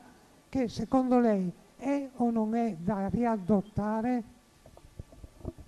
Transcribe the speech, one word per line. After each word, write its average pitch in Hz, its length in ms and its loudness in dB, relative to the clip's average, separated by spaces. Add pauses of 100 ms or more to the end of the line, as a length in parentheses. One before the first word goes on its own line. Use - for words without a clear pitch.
(480)
che 262 200 0
secondo 254 520 2
lei 202 320 2 (240)
è 277 400 -2
o 240 140 2
non 220 240 0
è 233 240 0
da 196 300 -2
riadottare? 220 1120 0 (1500)